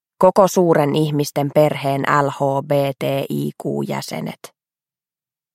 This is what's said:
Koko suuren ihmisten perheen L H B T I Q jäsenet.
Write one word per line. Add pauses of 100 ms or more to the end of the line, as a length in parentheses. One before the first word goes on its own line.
(180)
Koko
suuren
ihmisten
perheen
L
H
B (280)
T (260)
I (120)
Q
jäsenet. (1000)